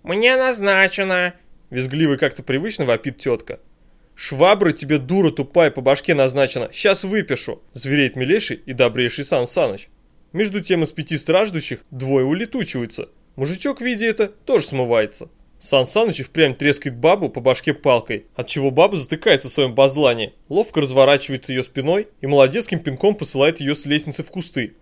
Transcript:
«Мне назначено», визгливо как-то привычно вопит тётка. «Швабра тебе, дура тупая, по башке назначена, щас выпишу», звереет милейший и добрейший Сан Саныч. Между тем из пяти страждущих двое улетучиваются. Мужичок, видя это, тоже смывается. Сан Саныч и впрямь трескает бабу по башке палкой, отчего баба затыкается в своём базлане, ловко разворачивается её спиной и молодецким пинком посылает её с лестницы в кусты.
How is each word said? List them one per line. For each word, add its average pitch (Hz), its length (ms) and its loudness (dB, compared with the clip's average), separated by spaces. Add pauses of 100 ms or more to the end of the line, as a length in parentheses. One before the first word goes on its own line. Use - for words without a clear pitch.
«Мне 226 340 2
назначено», 196 960 0 (360)
визгливо 135 480 0
как-то - 260 -2
привычно 156 420 -4
вопит 120 320 -2
тётка. - 420 -6 (560)
«Швабра 180 560 2
тебе, 147 260 -2
дура 165 340 0
тупая, 156 400 2
по 135 100 -8
башке 139 320 2
назначена, 135 580 0
щас 196 320 0
выпишу», 190 580 -4 (120)
звереет 135 420 -2
милейший 135 500 -2
и 131 80 -12
добрейший 123 500 0
Сан 123 240 -2
Саныч. 117 400 -2 (460)
Между 196 280 -4
тем 170 220 0
из - 80 -2
пяти 156 260 -6
страждущих 180 640 0 (100)
двое 131 360 0
улетучиваются. 160 840 -6 (260)
Мужичок, 185 460 -6
видя 233 240 -4
это, 220 220 0
тоже 240 380 -2
смывается. 117 640 -2 (280)
Сан 131 280 2
Саныч 214 340 0
и 131 40 -8
впрямь 151 300 2
трескает 139 440 -2
бабу 165 320 2
по 131 100 -8
башке 131 340 0
палкой, 120 520 0 (100)
отчего 135 360 -2
баба 180 260 4
затыкается 147 500 0
в - 40 -6
своём 127 220 0
базлане, 131 600 2 (160)
ловко 160 320 -2
разворачивается 135 720 2
её 127 100 -4
спиной 170 440 -4 (140)
и 135 60 -6
молодецким 143 520 2
пинком 196 360 0
посылает 151 460 0
её 143 120 -2
с 151 120 -6
лестницы 147 380 -4
в - 80 -14
кусты. 135 500 -6